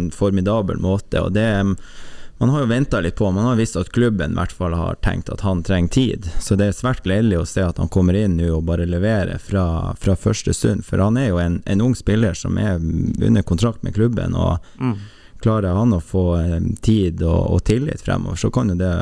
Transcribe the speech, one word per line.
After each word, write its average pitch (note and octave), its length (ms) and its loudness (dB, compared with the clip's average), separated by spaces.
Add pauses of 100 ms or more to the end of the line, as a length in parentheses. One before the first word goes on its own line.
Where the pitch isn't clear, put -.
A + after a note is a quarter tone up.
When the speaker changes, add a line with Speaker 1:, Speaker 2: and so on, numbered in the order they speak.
Speaker 1:
formidabel G2 720 0
måte, F#2 400 0
og F2 140 -2
det, G#2+ 100 2 (160)
mm, G2 140 0 (680)
man A#2+ 80 4
har C#3+ 140 0
jo A2+ 80 0
ventet A#2+ 340 0
litt F2 100 -2
på, G2+ 160 0
man G2+ 140 0
har B2 140 2
visst A2 180 -2
at F#2 160 -4
klubben G2+ 400 2
i E2 60 -2
hvert F2+ 180 -4
fall F2 160 -2
har E2+ 320 -2
tenkt F#2 240 -2
at - 160 -6
han F#2 180 0
trenger F2+ 300 0
tid, B2+ 320 0 (160)
så G2 160 2
det G2+ 140 4
er - 40 -4
svært B2+ 300 -2
gledelig G2 320 2
å D#2+ 100 -2
se - 160 -2
at F2 140 -2
han F2+ 160 -2
kommer F#2 240 4
inn G2+ 240 2
nå E2+ 80 2
og D#2+ 160 0
bare E2+ 240 0
leverer F2+ 480 0
fra, F2+ 560 -2
fra F#2 240 0
første G#2+ 400 0
stund, A2 320 0
for G2 160 0
han A#2 160 2
er B2+ 80 0
jo F2 100 2
en, E2+ 300 0
en G2+ 160 2
ung B2+ 100 2
spiller G#2 380 0
som F2+ 240 -4
er F#2+ 240 0
under F2 640 2
kontrakt A2 400 -2
med F2+ 100 -4
klubben, G2+ 380 0
og E2+ 240 2 (240)
Speaker 2:
Mm. B2 160 -2 (460)
Speaker 1:
klarer G#2 320 2
han A#2 180 4
å E2 80 0
få, F#2 200 -2 (180)
eh, E2+ 200 0 (220)
tid F#2 400 2
og, E2+ 180 2 (120)
og F#2 160 2
tillit C3 340 0
fremover, F#2 380 -4
så G#2+ 100 0
kan A#2+ 220 0
jo F2 80 0
det F#2 120 0 (100)